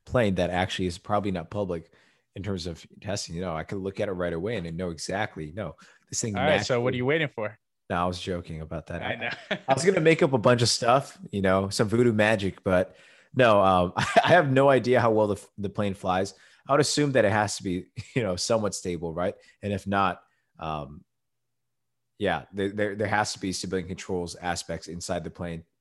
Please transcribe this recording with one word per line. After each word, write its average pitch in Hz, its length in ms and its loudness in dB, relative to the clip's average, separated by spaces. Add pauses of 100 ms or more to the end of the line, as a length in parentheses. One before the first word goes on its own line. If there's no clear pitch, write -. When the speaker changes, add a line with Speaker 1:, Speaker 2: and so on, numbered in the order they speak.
Speaker 1:
plane 107 320 2
that 87 140 2
actually 92 360 -2
is 87 120 -6
probably 104 340 -2
not 82 180 -8
public 90 400 -6 (460)
in 101 80 -12
terms 92 240 -6
of 82 160 -12 (160)
testing. 92 340 -8
You 85 60 -6
know, 87 160 -6
I 80 80 -6
could 101 140 -8
look 95 200 -8
at 104 100 -2
it 98 40 -2
right 87 200 -2
away 98 240 -4
and 85 100 -6
I 82 40 -10
know 87 200 -6
exactly. 85 640 -6
No, 101 200 -10 (340)
this - 120 -8
thing 107 160 -4
Speaker 2:
All 127 80 0
right, 151 200 2
so 120 160 0
what 123 80 0
are - 40 -2
Speaker 1:
naturally 127 60 -4
Speaker 2:
you 123 80 -2
waiting 151 220 0
for? 110 300 -8 (320)
Speaker 1:
No, 92 60 -2
I 87 100 0
was 87 140 -4
joking 85 400 -8
about 80 260 -10
that. 85 160 -10
Speaker 2:
I 123 100 -6
Speaker 1:
I 120 40 -8
Speaker 2:
know. 120 140 -8 (200)
<laughs> - 0 - (180)
Speaker 1:
I 135 60 4
was 147 100 -2
gonna 190 160 4
make 160 220 4
up 143 100 4
a 131 60 4
bunch 120 240 6
of 110 60 4
stuff, 127 500 2 (140)
you 101 100 -2
know, 95 280 2
some 110 180 0
voodoo 117 240 4
magic, 104 500 2
but 92 320 2 (400)
no, 113 260 6
um, 92 340 4
<laughs> - 20 -10
I - 320 2
have 165 240 6
no 139 180 6
idea 123 300 4
how 117 100 4
well 107 160 4
the, 101 180 -2 (140)
the 98 120 -6
plane 101 240 -2
flies. 95 400 -2 (340)
I 135 40 0
would 147 80 4
assume 147 320 0
that 117 120 4
it 101 60 4
has 104 280 0
to - 40 -18
be, 90 220 -4 (160)
<laughs> - 160 -10
you 120 80 0
know, 92 100 -2
somewhat 107 400 0
stable, 82 400 -6
right? 90 220 -2 (260)
And 101 100 -4
if 95 140 -6
not, 98 340 0 (380)
um, 78 460 -10 (1120)
yeah, 85 240 0 (100)
there, 98 180 -4
there, 104 260 -4
there 107 100 -2
has 104 280 -2
to - 40 -16
be 95 140 -6
stability 90 340 -6
controls 87 480 -8
aspects 85 540 -8
inside 85 340 -6
the 82 80 -10
plane, 82 320 -10 (180)